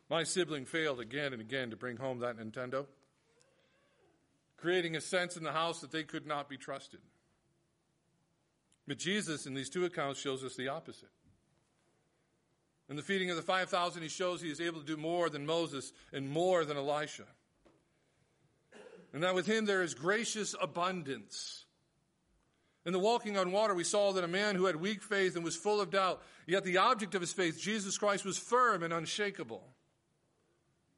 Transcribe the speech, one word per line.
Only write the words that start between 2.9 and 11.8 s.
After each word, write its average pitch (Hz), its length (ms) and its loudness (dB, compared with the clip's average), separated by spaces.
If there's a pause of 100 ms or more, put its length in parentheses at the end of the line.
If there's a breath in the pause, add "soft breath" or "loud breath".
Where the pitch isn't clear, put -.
creating 170 360 2
a 151 60 -2
sense 180 380 -2
in 160 60 -6
the 143 80 -2
house 165 280 0
that 139 100 -12
they 160 140 -2
could 151 220 -8
not 143 220 -4
be 135 100 -10
trusted. - 420 -10 (1900)
But 139 120 -6
Jesus, 165 480 -2
in 131 80 -8
these 131 160 -6
two 180 160 0
accounts, 143 340 -4
shows 135 240 -4
us 123 120 -10
the 131 120 -4
opposite. 139 400 -10 (1800)